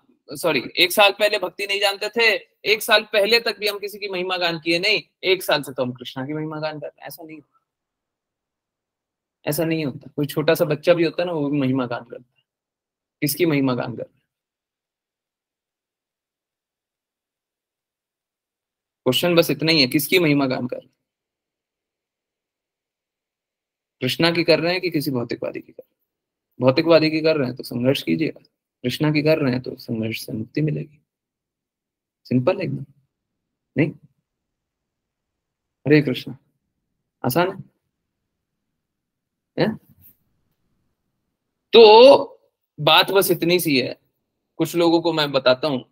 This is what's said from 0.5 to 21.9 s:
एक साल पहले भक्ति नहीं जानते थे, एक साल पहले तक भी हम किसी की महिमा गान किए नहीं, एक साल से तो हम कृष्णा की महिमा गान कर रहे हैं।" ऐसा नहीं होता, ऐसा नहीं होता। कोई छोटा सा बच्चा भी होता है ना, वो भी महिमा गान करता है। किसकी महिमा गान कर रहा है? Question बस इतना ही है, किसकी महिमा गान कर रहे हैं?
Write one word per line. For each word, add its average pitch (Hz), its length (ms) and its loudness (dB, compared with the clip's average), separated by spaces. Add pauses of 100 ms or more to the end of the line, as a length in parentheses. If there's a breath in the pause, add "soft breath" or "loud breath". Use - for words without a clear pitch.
एक 180 140 4
साल 202 200 4
पहले 208 280 -2
भक्ति 180 280 -8
नहीं 202 120 -4
जानते 202 300 -2
थे, 233 180 0 (380)
एक 214 160 0
साल 220 220 0
पहले 220 360 0
तक 226 180 -6
भी 202 100 -6
हम 202 120 -6
किसी 202 200 -12
की 202 100 -8
महिमा 185 280 -6
गान 170 220 -4
किए 165 200 -2
नहीं, 190 220 -2 (220)
एक 185 200 0
साल 151 200 0
से 139 100 -12
तो 131 100 -4
हम 123 80 -6
कृष्णा 127 340 -12
की 147 80 -10
महिमा 156 260 -8
गान 151 200 -8
कर 143 80 -12
रहे - 140 -20
हैं।" - 60 -18
ऐसा - 160 -18
नहीं 156 140 -20
होता, - 220 -20 (1900)
ऐसा 151 200 -2
नहीं 160 200 -2
होता। 127 300 -10
कोई 147 100 -2
छोटा 156 280 0
सा 170 120 0
बच्चा 151 280 2
भी 165 100 0
होता 160 180 -4
है 180 60 -4
ना, 175 60 -6
वो 143 160 -4
भी 147 100 -2
महिमा 131 260 -2
गान 117 180 -8
करता - 340 -20
है। - 60 -20 (760)
किसकी 147 240 -2
महिमा 139 280 0
गान 127 220 -8
कर - 80 -12
रहा - 120 -20
है? - 60 -20 (4000)
Question 170 300 0
बस 170 160 2
इतना 156 200 -2
ही 160 100 2
है, 127 60 2
किसकी 156 320 0
महिमा 143 280 2
गान 123 200 -4
कर - 100 -10
रहे - 80 -18
हैं? - 80 -20 (3000)